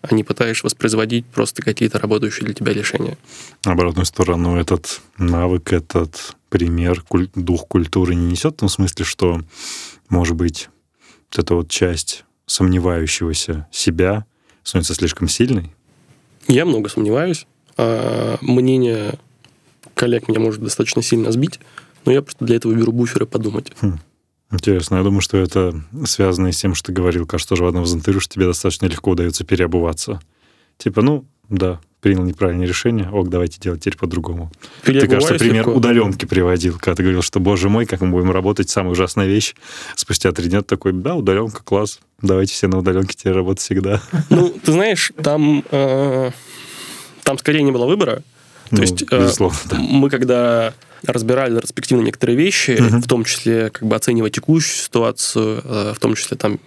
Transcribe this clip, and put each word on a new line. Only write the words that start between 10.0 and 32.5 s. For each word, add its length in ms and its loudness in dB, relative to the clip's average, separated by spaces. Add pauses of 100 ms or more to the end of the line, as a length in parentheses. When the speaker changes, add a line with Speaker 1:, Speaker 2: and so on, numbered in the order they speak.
Speaker 2:
может 280 2
быть, 320 -4 (640)
вот 120 -2
эта 100 0
вот 140 -2
часть 560 -4 (220)
сомневающегося 1300 -2
себя 520 0 (380)
становится 320 -2
слишком 340 -2
сильной? 460 0 (720)
Speaker 1:
Я 180 4
много 240 0
сомневаюсь. 580 -2 (300)
А, 640 -2
мнение 720 2 (800)
коллег 340 0
меня 120 0
может 220 0
достаточно 400 -2
сильно 300 0
сбить, 260 0 (460)
но 80 4
я 100 4
просто 220 -8
для 120 4
этого 160 0
беру 200 2
буфер 320 0
и 20 -6
подумать. 460 -6 (100)
Speaker 2:
Хм. 160 0 (520)
Интересно. 460 0
Я 60 2
думаю, 180 2
что 160 -2
это 420 0 (280)
связано 400 2
и 60 0
с 60 -2
тем, 160 0
что 120 -6
ты 80 -6
говорил, 320 0
кажется, 240 -4
тоже 140 0
в 20 2
одном 180 0
из 100 0
интервью, 260 0
что 120 -10
тебе 140 2
достаточно 400 -2
легко 240 -2
удаётся 340 0
переобуваться. 760 0 (580)
Типа, 240 0
ну, 240 2 (240)
да, 300 -2 (200)
принял 220 2
неправильное 440 0